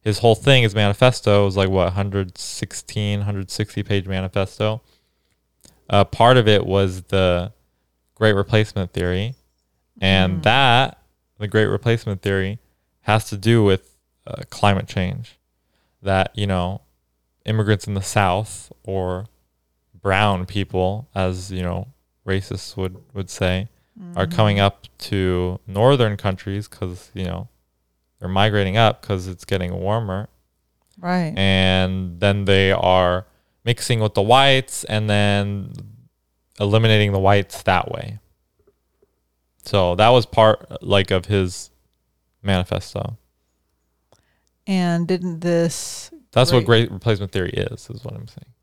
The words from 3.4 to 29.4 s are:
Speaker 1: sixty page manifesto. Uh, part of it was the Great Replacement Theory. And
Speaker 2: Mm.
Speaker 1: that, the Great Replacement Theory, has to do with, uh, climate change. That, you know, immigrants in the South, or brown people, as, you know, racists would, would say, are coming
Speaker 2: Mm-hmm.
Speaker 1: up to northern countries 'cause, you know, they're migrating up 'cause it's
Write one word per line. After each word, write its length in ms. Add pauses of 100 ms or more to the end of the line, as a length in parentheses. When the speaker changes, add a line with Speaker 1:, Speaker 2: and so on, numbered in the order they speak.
Speaker 1:
sixty 320
page 240
manifesto. 760 (1040)
Uh, 160
part 320
of 120
it 180
was 380
the 480 (640)
Great 200
Replacement 580
Theory. 420 (680)
And 400
Speaker 2:
Mm. 20
Speaker 1:
that, 560 (400)
the 100
Great 180
Replacement 560
Theory, 360 (440)
has 280
to 60
do 260
with, 340 (300)
uh, 240
climate 380
change. 500 (640)
That, 340
you 100
know, 360 (640)
immigrants 400
in 80
the 80
South, 680 (100)
or 440 (760)
brown 420
people, 680
as, 380
you 100
know, 240 (400)
racists 500
would, 200 (180)
would 160
say, 380 (480)
are 100
coming 300
Speaker 2:
Mm-hmm. 100
Speaker 1:
up 200 (120)
to 680
northern 520
countries 500
'cause, 460
you 100
know, 240 (680)
they're 100
migrating 480
up 240
'cause 280
it's 180